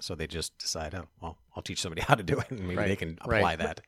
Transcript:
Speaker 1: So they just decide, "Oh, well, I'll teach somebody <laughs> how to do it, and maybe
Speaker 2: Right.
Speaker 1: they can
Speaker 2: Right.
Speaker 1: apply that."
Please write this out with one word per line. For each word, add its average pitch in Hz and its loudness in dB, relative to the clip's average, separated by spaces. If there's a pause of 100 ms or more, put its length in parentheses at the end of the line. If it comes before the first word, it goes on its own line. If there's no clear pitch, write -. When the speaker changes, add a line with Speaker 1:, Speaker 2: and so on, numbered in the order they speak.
Speaker 1:
So - -6
they 78 -4
just 78 -4
decide, 80 -4
"Oh, 85 -8 (140)
well, 82 -10 (160)
I'll 90 -6
teach - -4
somebody 85 -2
<laughs> - 0
how 139 6
to 110 2
do 90 2
it, - -2
and 120 -6
maybe 90 -2
Speaker 2:
Right. 104 2
Speaker 1:
they 98 2
can 82 -4
Speaker 2:
Right. 113 4
Speaker 1:
apply 85 6
that." 80 -2